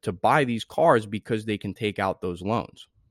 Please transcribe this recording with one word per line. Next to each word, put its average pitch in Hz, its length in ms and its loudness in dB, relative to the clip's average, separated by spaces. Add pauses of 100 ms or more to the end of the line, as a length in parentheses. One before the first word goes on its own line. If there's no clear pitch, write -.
to 107 100 -4
buy 131 300 4
these 117 200 -2
cars 135 420 4
because 107 400 -4
they 107 120 -2
can 98 160 -8
take 104 240 -4
out 95 240 -2
those 90 200 -6
loans. 98 460 -6 (240)